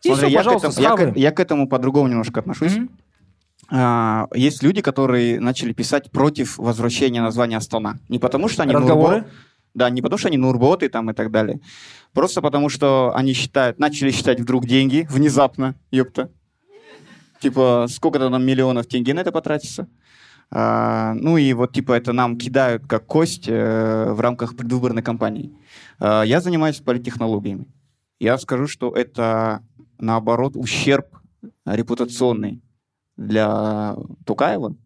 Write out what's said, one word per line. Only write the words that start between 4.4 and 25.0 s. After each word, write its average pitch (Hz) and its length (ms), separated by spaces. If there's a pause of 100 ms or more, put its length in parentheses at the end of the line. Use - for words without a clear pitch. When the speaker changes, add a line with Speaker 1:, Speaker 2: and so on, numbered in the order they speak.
Speaker 2:
люди, 151 180
которые 123 600
начали 120 320
писать - 400
против 143 460
возвращения 120 600
названия 113 360
Астана. 107 400 (120)
Не 123 120
потому, 143 280
что 160 140
они 139 100
Speaker 1:
Разговоры? 156 440
Speaker 2:
нурбо-, 220 120 (460)
да, 123 160
не 123 100
потому, 185 180
что 208 100
они 156 100
нурботы 131 500
там 113 220
и 110 40
так 110 180
далее. 110 280 (540)
Просто 175 260
потому, 147 280
что 131 460
они 131 200
считают, 127 460
начали 147 320
считать 127 280
вдруг 123 260
деньги 135 440
внезапно, 135 640 (160)
ёпта. 131 400 (1080)
Типа, 123 480
сколько-то 139 420
нам 127 140
миллионов 127 420
тенге 127 280
на 170 60
это 185 120
потратится. - 560 (640)
А, 113 640
ну 160 220
и 139 160
вот, 123 200
типа, 131 200
это 120 200
нам 120 260
кидают 123 480
как 110 200
кость, - 420
э, 110 640
в 107 80
рамках 120 360
предвыборной 123 460